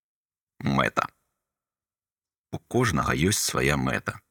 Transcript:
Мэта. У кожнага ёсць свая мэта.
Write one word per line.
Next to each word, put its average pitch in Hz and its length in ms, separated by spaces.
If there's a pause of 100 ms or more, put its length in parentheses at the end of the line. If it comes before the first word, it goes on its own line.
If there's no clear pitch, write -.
(580)
Мэта. - 500 (1400)
У - 60
кожнага 110 580
ёсць 90 240
свая 69 360
мэта. - 540